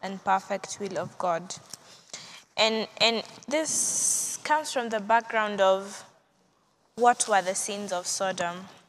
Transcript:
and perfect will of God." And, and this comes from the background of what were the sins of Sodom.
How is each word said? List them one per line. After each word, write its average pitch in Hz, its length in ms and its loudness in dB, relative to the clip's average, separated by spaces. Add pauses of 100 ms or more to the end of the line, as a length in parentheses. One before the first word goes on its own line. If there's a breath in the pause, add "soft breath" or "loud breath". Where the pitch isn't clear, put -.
and 190 220 -8
perfect 190 560 -2
will 190 180 -6
of 175 200 -6
God." 175 380 -2 (1000 loud breath)
And, 220 320 2 (140)
and 226 220 4 (260)
this - 960 -2
comes 311 260 0
from 233 180 -2
the 220 120 -2
background 214 580 2
of 196 460 4 (880)
what 240 320 4
were 202 140 6
the 185 140 -2
sins 202 360 -4
of 180 160 -4
Sodom. 185 600 -4 (220)